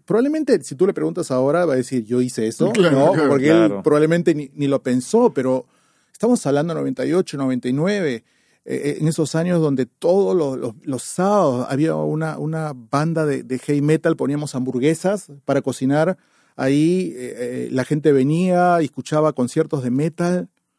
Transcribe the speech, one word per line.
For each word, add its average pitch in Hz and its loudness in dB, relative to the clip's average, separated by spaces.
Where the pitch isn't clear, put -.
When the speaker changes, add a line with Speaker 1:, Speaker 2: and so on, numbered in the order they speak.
Speaker 1:
probablemente, 254 0
si - -12
tú 175 2
le 202 0
preguntas 160 -4
ahora, 139 2
va 147 0
a - 2
decir, 127 -2
"Yo 123 0
hice 123 -2
eso", 139 0
Speaker 2:
Claro, 175 4
Speaker 1:
¿no? 151 6
Speaker 2:
claro. 156 2
Speaker 1:
Porque 139 2
él 135 6
Speaker 3:
Claro. 98 -4
Speaker 1:
probablemente 160 4
ni, 143 -6
ni 143 -2
lo 139 0
pensó, 139 2
pero 127 -2
estamos 240 0
hablando 147 0
de 156 -4
noventa 135 -4
y 143 0
ocho, 180 -2
noventa 131 -2
y 127 0
nueve, 156 -2
eh, 131 -6
eh, 143 -4
en 156 0
esos 156 -2
años 170 0
donde 135 0
todos 190 0
los, 143 -2
los, 120 -6
los 131 -8
sábados 180 0
había 156 0
una, 156 -4
una 156 -6
banda 151 -2
de, 135 -2
de 127 -6
heavy 147 -2
metal, 160 2
poníamos 143 -4
hamburguesas 147 -2
para 135 0
cocinar, 143 0
ahí, 156 0
eh, 123 -10
eh, 123 -6
la 127 -2
gente 151 2
venía 175 2
y 156 0
escuchaba 151 -2
conciertos 147 -2
de 123 -2
metal, 175 -2